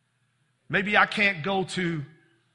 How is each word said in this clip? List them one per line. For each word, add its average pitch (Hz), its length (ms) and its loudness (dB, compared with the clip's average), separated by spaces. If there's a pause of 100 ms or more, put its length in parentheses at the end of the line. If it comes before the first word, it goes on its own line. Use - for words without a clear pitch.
(680)
Maybe 202 300 0
I 190 80 6
can't 196 380 0
go 190 200 0
to 170 400 -4 (520)